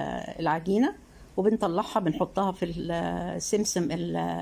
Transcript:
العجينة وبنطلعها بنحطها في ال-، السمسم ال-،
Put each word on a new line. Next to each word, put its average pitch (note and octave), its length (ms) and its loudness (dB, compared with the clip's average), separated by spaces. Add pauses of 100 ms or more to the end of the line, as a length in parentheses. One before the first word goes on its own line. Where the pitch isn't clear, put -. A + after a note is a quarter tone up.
(400)
العجينة F3+ 560 2 (420)
وبنطلعها F#3+ 600 2
بنحطها F3+ 520 0
في F3+ 140 -4
ال-، E3+ 260 -4 (440)
السمسم F#3+ 560 0
ال-، E3+ 240 -2 (260)